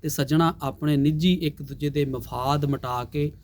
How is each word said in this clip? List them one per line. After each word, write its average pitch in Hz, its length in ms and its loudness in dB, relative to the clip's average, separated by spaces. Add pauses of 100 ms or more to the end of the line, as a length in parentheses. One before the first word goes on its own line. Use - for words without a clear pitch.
ਤੇ 156 80 -4
ਸੱਜਣਾ 156 520 2
ਆਪਣੇ 147 360 0
ਨਿੱਜੀ 156 360 4
ਇੱਕ 160 280 -2
ਦੂਜੇ 143 280 -6
ਦੇ 143 160 0
ਮਫਾਦ 131 600 -2
ਮਿਟਾ 127 380 -2
ਕੇ, 147 280 -4 (120)